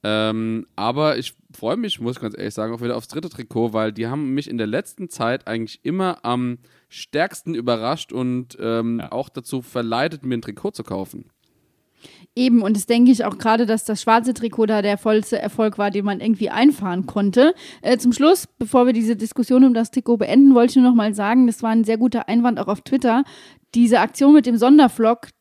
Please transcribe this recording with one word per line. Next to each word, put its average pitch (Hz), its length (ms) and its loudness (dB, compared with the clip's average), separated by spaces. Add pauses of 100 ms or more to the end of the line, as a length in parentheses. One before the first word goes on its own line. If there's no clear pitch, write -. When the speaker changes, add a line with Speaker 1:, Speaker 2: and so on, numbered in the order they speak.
Speaker 1:
Ähm, 110 600 -4 (100)
aber 127 440 -2
ich - 160 -12 (200)
freue 127 220 -6
mich, 226 220 -8
muss 120 160 -6
ich - 60 -16
ganz 104 140 -8
ehrlich 104 200 -10
sagen, 110 180 -8
auch 117 80 -12
wieder 120 160 -6
aufs 113 100 -12
dritte 160 220 -12
Trikot, 117 440 -6
weil 110 200 -2
die 113 140 -8
haben 135 260 -6
mich 139 160 -8
in 117 80 -10
der 113 80 -4
letzten 165 440 -8
Zeit 123 380 -6
eigentlich 113 360 -10
immer 180 420 -6
am 123 320 -4 (320)
stärksten - 640 -6
überrascht 120 580 -6
und, 123 480 -6
ähm, 117 400 -4
Speaker 2:
Ja. - 120 -12
Speaker 1:
auch 135 180 -8
dazu 131 320 -10
verleitet, 127 640 -6
mir 127 120 -4
ein 117 40 -8
Trikot 113 300 -10
zu - 120 -14
kaufen. - 420 -10 (1080)
Speaker 3:
Eben, 240 260 2
und 202 160 0
das 196 80 -6
denke 240 260 4
ich 226 140 2
auch 196 120 -6
gerade, 226 280 0
dass 220 180 -2
das 214 180 -6
schwarze 226 320 0
Trikot 226 320 -2
da 214 160 0
der 202 160 0
vollste 220 400 -2
Erfolg 214 400 -4
war, 202 140 -2
den 196 140 -6
man 202 160 -4
irgendwie 220 280 -2
einfahren 202 560 0
konnte. 226 480 2 (280)
Äh, 247 160 0
zum 247 160 0
Schluss, 320 340 2 (100)
bevor 247 280 2
wir 254 80 2
diese 226 220 0
Diskussion 247 500 2
um 254 80 4
das 226 180 -2
Trikot 233 260 -2
beenden, 269 380 6
wollte 240 160 4
ich - 60 -2
nur 254 120 6
noch 247 60 4
mal 214 180 0
sagen, 214 340 2
das 226 140 -4
war 226 100 -2
ein 226 120 2
sehr 220 140 -2
guter 233 320 -2
Einwand 233 300 0
auch - 80 -6
auf 202 140 -4
Twitter. 254 420 0 (520)
Diese 233 240 4
Aktion 277 340 4
mit 285 120 8
dem 233 120 0
Sondervlog 240 680 4 (140)